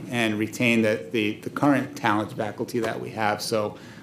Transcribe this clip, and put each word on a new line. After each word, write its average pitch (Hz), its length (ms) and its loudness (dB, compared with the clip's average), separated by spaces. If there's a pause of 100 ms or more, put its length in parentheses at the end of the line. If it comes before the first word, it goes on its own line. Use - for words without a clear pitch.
(120)
and 113 260 0
retain 113 440 2
the, 110 300 2
the, 107 300 2
the - 80 -6
current 139 460 2
talented 107 420 0
faculty 113 420 -4
that 110 200 -2
we 123 100 -8
have. 107 320 0
So, 107 360 -2 (260)